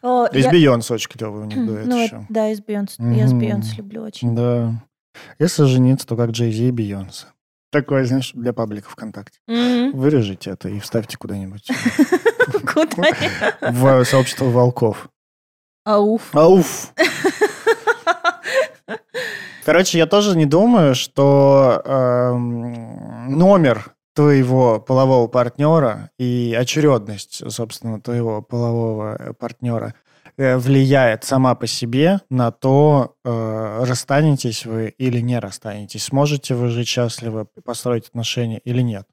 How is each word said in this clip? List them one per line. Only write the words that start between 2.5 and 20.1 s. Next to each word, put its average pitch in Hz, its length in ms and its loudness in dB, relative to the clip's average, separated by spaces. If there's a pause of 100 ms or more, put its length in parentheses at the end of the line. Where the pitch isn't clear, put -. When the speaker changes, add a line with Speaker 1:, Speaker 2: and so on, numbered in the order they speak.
Speaker 1:
Бейонсе. 202 380 -8
Я 120 280 0
с 127 40 2
Speaker 2:
Мгм. 123 80 2
Speaker 1:
Бейонсе 107 380 -4
люблю - 260 -14
очень. 117 320 -4
Speaker 2:
Да. 120 380 0 (640)
Если 156 260 2
жениться, 127 420 2
то 123 100 -4
как 117 140 -2
Джей-Зи 117 360 -2
и 127 40 0
Бейонсе. 101 560 -8 (440)
Такое, 135 340 0
знаешь, 127 280 -2
для 120 200 -6
паблика 104 360 -8
ВКонтакте. 104 580 -16
Speaker 1:
Мгм. 240 500 -2
Speaker 2:
Вырежите 123 540 0
это - 180 -10
и 101 100 -8
вставьте - 380 -6
куда-нибудь. 101 500 -12
Speaker 1:
<laughs> - 1040 0
Куда? 302 300 -2 (580)
Speaker 2:
В 127 440 4
сообщество 131 400 0
волков. 123 640 0 (760)
Speaker 1:
Ауф. 214 500 0
Speaker 2:
Ауф. 170 600 4
Speaker 1:
<laughs> - 2750 -4
Speaker 2:
Короче, 170 320 2
я 160 80 4
тоже 202 320 2